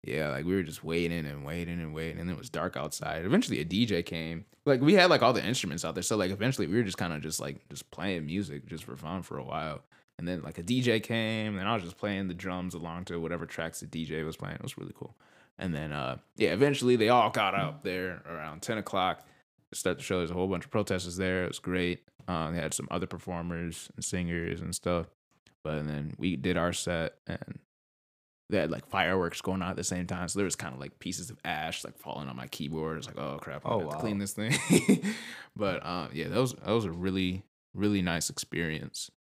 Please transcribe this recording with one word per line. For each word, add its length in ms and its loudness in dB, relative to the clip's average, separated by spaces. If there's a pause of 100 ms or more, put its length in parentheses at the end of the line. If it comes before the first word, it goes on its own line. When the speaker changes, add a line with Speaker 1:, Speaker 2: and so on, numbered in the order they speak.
Speaker 1:
yeah, 260 0
like, 160 -2
we 100 4
were 80 2
just 200 -8
waiting 420 2
and 200 -6
waiting 360 -4
and 120 -6
waiting, 260 -6
and 120 -4
it 60 -4
was 120 -12
dark 280 -2
outside. 480 -4
Eventually, 340 2
a 60 -2
D 200 4
J 180 2
came. 420 -6 (200)
Like, 160 6
we 140 8
had, 160 10
like, 100 8
all 120 8
the 120 2
instruments 400 0
out 100 -2
there. 80 -2
So, 140 2
like, 140 4
eventually, 360 2
we 100 2
were 60 6
just 140 -2
kinda 220 -2
just, 200 -4
like, 300 -6
just 220 -12
playing 340 -2
music 420 -4
just 180 -10
for 120 -10
fun 260 -4
for 140 -8
a 60 -6
while. 400 -4 (340)
And 100 -6
then, 140 -2
like, 160 -10
a 60 -8
D 180 2
J 180 4
came, 600 0
and 100 0
I 60 4
was 80 -2
just 140 -10
playing 320 -2
the 40 -4
drums 400 -4
along 320 -8
to 140 -4
whatever 260 -2
tracks 360 -6
the 60 -10
D 180 -4
J 180 -2
was 140 -4
playing. 180 -8
It 80 -10
was 140 -8
really 180 -10
cool. 200 -14 (440)
And 140 -2
then, 200 -4
uh, 240 -2 (200)
yeah, 160 4
eventually, 440 6
they 120 6
all 200 8
got 260 2
up 280 -2
there 420 -4
around 380 -8
ten 140 -2
o'clock. 480 0 (480)
Start 240 0
the 60 -12
show. 160 0
There's 120 0
a 40 -4
whole 140 2
bunch 160 -2
of 60 -18
protesters 460 0
there. 280 2
It 40 -2
was 100 -8
great. 480 0 (200)
Um, 280 0
they 60 0
had 120 -2
some 180 -4
other 160 0
performers 880 -6
and 100 -8
singers 560 -2
and 140 -6
stuff. 320 0 (560)
But 240 -2
then 300 -4
we 200 0
did 200 2
our 160 4
set, 540 -2
and 320 -8 (880)
they 100 4
had, 120 2
like, 160 -6
fireworks 540 2
going 200 0
on 100 0
at 60 -2
the 60 -4
same 240 0
time. 220 -2
So 100 -2
there 60 4
was 120 0
kinda, 220 -8
like, 200 -10
pieces 320 -6
of 140 -14
ash, 400 -2
like, 120 -12
falling 320 -8
on 80 -8
my 100 -8
keyboard. 520 -4
It's 80 -10
like, 120 -12
"Oh, 200 -6
crap, 260 -10
I 60 0
Speaker 2:
Oh, 80 2
Speaker 1:
have 100 -2
to 60 -6
Speaker 2:
wow. 20 -6
Speaker 1:
clean 220 -2
this 140 -4
thing." 200 0 (160)
<laughs> 460 6 (400)
But, 300 0
uh, 280 -2
yeah, 160 -2
that 100 2
was, 140 2
that 180 -2
was 140 4
a 60 -2
really, 520 0 (300)
really 280 2
nice 280 2
experience. 800 -4 (120)